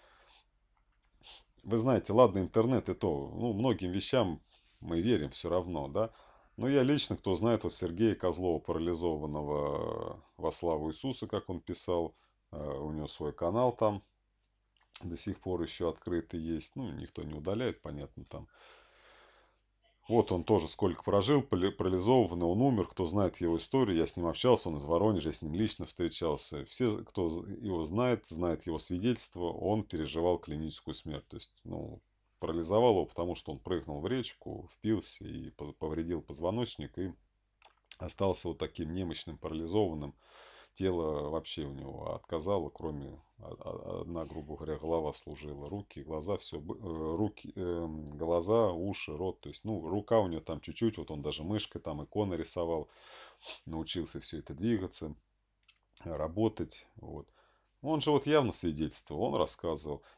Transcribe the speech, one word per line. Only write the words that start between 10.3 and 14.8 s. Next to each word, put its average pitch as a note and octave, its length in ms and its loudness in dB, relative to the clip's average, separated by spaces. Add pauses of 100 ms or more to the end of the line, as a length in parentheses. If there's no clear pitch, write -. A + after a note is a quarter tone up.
во D#2+ 140 0
славу D#2+ 380 0
Иисуса, B2 380 -6
как G2 220 -4
он F2 100 -4
писал, E2+ 540 0 (380)
э, D2 60 -10 (220)
у D2+ 120 -4
него D2+ 160 -4
свой D2 240 -4
канал A#2 440 2
там G#2 260 2 (1000)